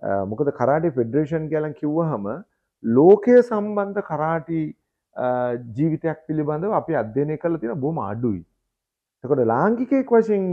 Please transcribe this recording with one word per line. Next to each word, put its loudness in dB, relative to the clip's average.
අ, -2
මොකද -2
කරාටේ 0
ෆෙඩරේෂන් -2
කියලා -2
කිව්වහම -4
ලෝකය 8
සම්බන්ධ -2
කරාටි, -4
අ, -4
ජීවිතයක් -2
පිළිබඳව -2
අපි -2
අධ්‍යයනය -2
කරලා -2
තියෙන -6
බොහොම -4
අඩුයි. -4
එතකොට 0
ලාංකිකයෙක් 0
වශයෙන් 2